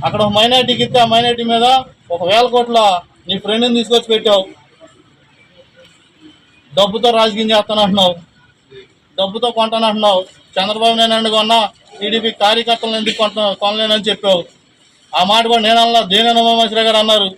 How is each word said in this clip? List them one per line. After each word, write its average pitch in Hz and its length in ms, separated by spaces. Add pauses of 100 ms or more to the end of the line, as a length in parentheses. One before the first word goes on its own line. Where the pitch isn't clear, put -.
అక్కడ 190 200
ఒక 208 120
మైనారిటీకి 247 480
ఇస్తే 240 160
ఆ 233 100
మైనారిటీ 233 400
మీద 233 140 (480)
ఒక 175 160
వేల 226 240
కోట్ల 233 260 (480)
నీ 180 160
ఫ్రెండ్ని 233 340
తీసుకొచ్చి 233 360
పెట్టావు. 208 300 (2250)
డబ్బుతో 202 400
రాజకీయం 220 360
చేస్తానంటున్నావు, 202 600 (1040)
డబ్బుతో 208 320 (100)
కొంటానంటున్నావు. 214 600 (380)
చంద్రబాబు 220 420
నాయుడు 220 360
కొన్నా, 220 240 (400)
టీడీపీ 214 320 (120)
కార్యకర్తలను 226 580
ఎందుకు 214 200
కొంట-, 208 400
కొనలేనని 214 480
చెప్పావు. 190 340 (680)
ఆ 165 180
మాట 226 120 (100)
కూడా 226 140
నేను 233 180
అనలా, 233 160 (100)
దేవినేని 233 320
ఉమామహేశ్వర 226 460
గారు 220 140
అన్నారు 214 340